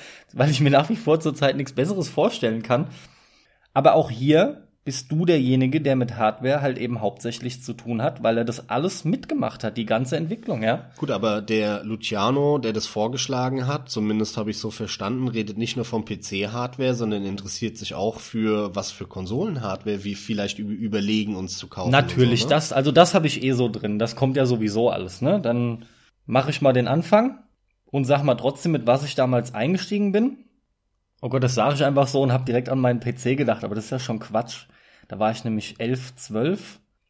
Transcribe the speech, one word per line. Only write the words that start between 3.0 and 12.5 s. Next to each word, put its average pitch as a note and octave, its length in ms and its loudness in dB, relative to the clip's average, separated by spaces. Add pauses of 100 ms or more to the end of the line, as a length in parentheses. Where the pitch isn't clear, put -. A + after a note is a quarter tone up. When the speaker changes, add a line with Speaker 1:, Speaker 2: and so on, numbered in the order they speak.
Speaker 1:
Aber D#3+ 220 6
auch D#3 160 4
hier D3+ 560 4 (160)
bist - 300 -6
du D#3+ 120 2
derjenige, C3 560 4
der C#3 140 2
mit B2 220 0
Hardware A#2+ 440 2
halt C#3 160 0
eben A#2+ 240 -4
hauptsächlich A#2 640 -6
zu A#2+ 100 -8
tun A#2 300 -6
hat, C#3 220 -4
weil A2+ 140 2
er A#2 60 0
das A#2 240 -6
alles D3 360 -2
mitgemacht F3+ 580 -4
hat, A2 140 -6
die A#2 80 -2
ganze B2+ 320 0
Entwicklung, D#3+ 480 -4
ja? A#2+ 320 -2
Speaker 2:
Gut, C3+ 160 -4
aber G#2+ 280 0
der G#2 440 0
Luciano, A#2 760 0